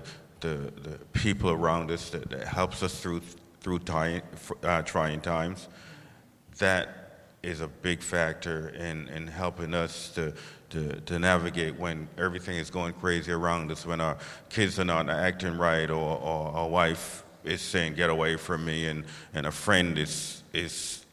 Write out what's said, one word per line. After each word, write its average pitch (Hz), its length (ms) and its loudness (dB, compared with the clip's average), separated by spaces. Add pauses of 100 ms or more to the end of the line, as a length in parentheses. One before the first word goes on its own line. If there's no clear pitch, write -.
(400)
the, 71 320 -4 (100)
the 69 160 -10 (140)
people 98 380 2
around 82 420 4
us 85 200 -4
that, - 180 -6
that 65 180 -6
helps 92 340 0
us 90 200 0
through, 85 220 -2 (360)
through 90 200 0
ti-, 82 420 0 (420)
uh, 85 200 4
trying 78 360 2
times, 85 480 -2 (920)
that 92 400 2 (440)
is 87 160 -4
a 80 80 -4
big 82 340 -2
factor 80 680 0
in, 80 400 -6
in 80 180 -8
helping 85 460 -4
us 85 380 -2
to, 78 220 -2 (360)
to, 76 320 -4
to 80 180 -2
navigate 85 580 2
when 80 300 -4 (100)
everything 90 380 -2
is 78 160 -4
going 87 220 -2
crazy 85 400 0
around 85 360 2
us, 78 160 -6
when 85 140 -2
our 80 180 0 (320)
kids 98 300 2
are 92 60 4
not 80 240 2
acting 87 480 2
right 82 320 4
or, 78 280 0
or 78 360 0
our 82 160 0
wife 82 540 2 (200)
is 82 180 -2
saying, 82 340 0
"Get 85 140 4
away 80 280 2
from 80 280 -4
me," 80 220 0
and, 76 160 -4 (300)
and 73 120 -2
a 76 60 -2
friend 90 480 4
is, - 420 -4 (120)
is - 580 -4